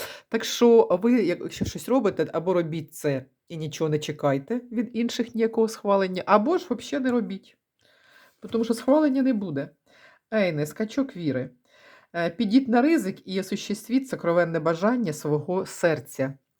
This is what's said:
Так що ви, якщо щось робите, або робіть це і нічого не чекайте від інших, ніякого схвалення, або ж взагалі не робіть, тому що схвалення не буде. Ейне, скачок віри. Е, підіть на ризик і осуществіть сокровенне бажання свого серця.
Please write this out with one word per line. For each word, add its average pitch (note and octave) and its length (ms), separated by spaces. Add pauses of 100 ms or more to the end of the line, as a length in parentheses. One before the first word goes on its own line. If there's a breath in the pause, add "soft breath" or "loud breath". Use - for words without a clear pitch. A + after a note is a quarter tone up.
(300 loud breath)
Так A3+ 140
що A3+ 580
ви, A#3+ 220
якщо E3+ 420
щось - 240
робите, G#3 440
або E3+ 200
робіть E3 400
це C3+ 320 (240)
і E3+ 80
нічого D#3 320
не D3+ 100
чекайте D3+ 640 (100)
від A#3 220
інших, A#3 420
ніякого A3+ 320
схвалення, G3 580
або G#3+ 320
ж F4 120
взагалі B3+ 340
не B3+ 80
робіть, F#3+ 460 (920 soft breath)
тому A#3 120
що A3+ 100
схвалення C4+ 480
не C4 120
буде. D#3 360 (640 soft breath)
Ейне, F3 320
скачок A3 500
віри. C#3+ 340 (640 soft breath)
Е, E3+ 140
підіть A3+ 380
на A3+ 140
ризик B3+ 460
і F#3+ 120
осуществіть G#3 680
сокровенне E3+ 520
бажання E3+ 540
свого D3+ 520
серця. C#3 680 (260)